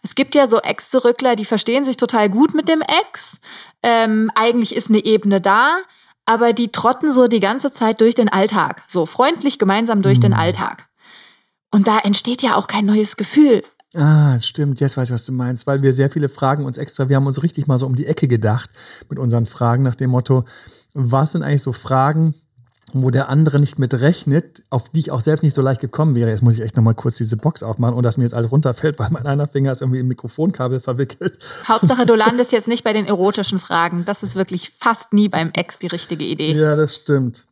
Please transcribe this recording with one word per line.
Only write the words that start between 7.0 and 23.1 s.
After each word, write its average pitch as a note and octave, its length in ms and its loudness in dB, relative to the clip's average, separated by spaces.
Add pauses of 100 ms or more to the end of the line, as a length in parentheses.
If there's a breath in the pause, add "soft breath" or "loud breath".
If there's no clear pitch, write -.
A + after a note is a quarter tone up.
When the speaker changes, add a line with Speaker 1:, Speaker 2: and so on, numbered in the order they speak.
Speaker 1:
so B3 140 6
die A3+ 140 2
ganze A#3+ 320 -2
Zeit A3 280 0
durch A3+ 140 4
den A3+ 140 2
Alltag. F#3+ 600 0
So E3+ 180 -2
freundlich C#4+ 520 0
gemeinsam G#3+ 440 0
durch C3 180 4
den A#2 140 4
Speaker 2:
Hm. - 60 0
Speaker 1:
Alltag. - 480 -4 (840 loud breath)
Und G3+ 180 4
da A3 100 4
entsteht G#3+ 440 -2
ja - 140 0
auch F#3+ 120 -2
kein G#3 180 -2
neues G#3 300 0
Gefühl. A#3+ 460 4 (340)
Speaker 2:
Ah, D3 440 4
stimmt. C#3+ 400 -2
Jetzt C#3 160 0
weiß B2+ 140 -2
ich, B2 40 -2
was A#2 120 -4
du C3 60 -4
meinst. B2 340 -4
Weil C#3 160 0
wir C3+ 100 4
sehr C3+ 180 2
viele D3 180 -2
Fragen C#3 360 -2
uns C3 140 -8
extra, C3+ 300 -4
wir C3+ 80 4
haben C#3 100 2
uns C3+ 160 -2
richtig D#3 240 -2
mal C3 120 2
so C3+ 80 -2
um C3 100 -2
die D3 100 -4
Ecke D3+ 220 0
gedacht A2+ 420 0 (380 loud breath)
mit - 100 -10
unseren A#2 280 0
Fragen A#2+ 360 0
nach B2+ 120 0
dem C3 160 -2
Motto, B2+ 340 2 (500 loud breath)
was C3+ 380 0
sind E3 100 -4
eigentlich C#3+ 200 0
so C3 100 -4
Fragen, D3+ 600 0 (640)
wo C3 140 2